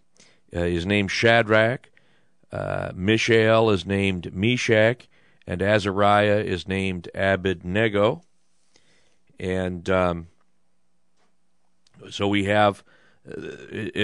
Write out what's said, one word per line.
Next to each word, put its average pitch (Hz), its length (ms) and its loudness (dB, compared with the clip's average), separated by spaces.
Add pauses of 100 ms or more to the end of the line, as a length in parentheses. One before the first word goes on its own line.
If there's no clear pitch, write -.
(540)
uh, 85 60 -4
is 87 260 -2
named 101 240 0
Shadrach. 117 800 2 (640)
Uh, 95 420 -6
Mishael 110 760 2
is 92 140 0
named 98 480 -2
Meshach, 113 760 0 (360)
and 90 160 -8
Azariah 101 800 2
is 92 300 -6
named 95 440 -4
Abednego. 98 1120 -2 (1160)
And, 92 500 -4
um, 87 380 0 (1800)
so 101 180 -4
we 101 160 0
have, 104 400 2 (440)
uh, - 120 -12 (300)
it, 101 340 -8